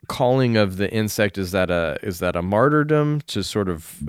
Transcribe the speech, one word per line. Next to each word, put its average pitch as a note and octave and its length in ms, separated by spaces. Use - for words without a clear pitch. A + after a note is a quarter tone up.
calling B2 520
of F#2+ 180
the G2 160
insect, G#2+ 460
is F2+ 140
that F#2 180
a, E2 320
is F2+ 160
that F2 180
a F2 60
martyrdom D3 800
to - 200
sort F#2+ 280
of, D#2+ 260